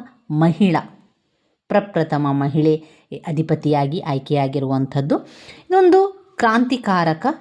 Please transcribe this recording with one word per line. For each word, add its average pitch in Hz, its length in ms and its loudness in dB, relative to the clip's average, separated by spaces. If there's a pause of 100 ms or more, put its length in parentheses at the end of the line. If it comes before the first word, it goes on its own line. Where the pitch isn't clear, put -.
(300)
ಮಹಿಳಾ, 165 840 0 (560)
ಪ್ರಪ್ರಥಮ 160 640 0
ಮಹಿಳೆ 151 520 0 (420)
ಅಧಿಪತಿಯಾಗಿ 151 760 -2
ಆಯ್ಕೆಯಾಗಿರುವಂಥದ್ದು. 139 1300 -2 (420)
ಇದೊಂದು 381 540 4 (120)
ಕ್ರಾಂತಿಕಾರಕ 220 880 0 (140)